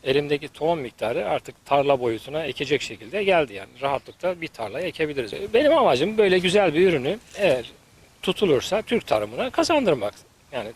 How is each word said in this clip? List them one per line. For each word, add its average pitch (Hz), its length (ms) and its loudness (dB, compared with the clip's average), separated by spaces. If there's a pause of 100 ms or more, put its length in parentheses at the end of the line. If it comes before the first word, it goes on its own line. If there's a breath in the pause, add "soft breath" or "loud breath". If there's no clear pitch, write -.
elimdeki 143 440 -2
tohum 160 320 -2
miktarı 127 500 -4
artık - 360 -6
tarla 139 340 2
boyutuna 127 460 -4
ekecek 135 360 -4
şekilde 120 420 -8
geldi 165 300 2
yani. 95 160 -14 (120)
Rahatlıkla 143 600 -6
bir 160 60 -10
tarlaya 120 400 -8
ekebiliriz. 143 460 -4
E, 214 200 -8
benim 240 200 4
amacım 202 440 4
böyle 190 220 6
güzel 180 340 2
bir 180 140 6
ürünü 165 320 0 (180)
eğer 143 340 0 (500)
tutulursa 185 600 0
Türk - 260 -4
tarımına 117 420 -2
kazandırmak. 214 640 0 (380)
Yani 113 240 -8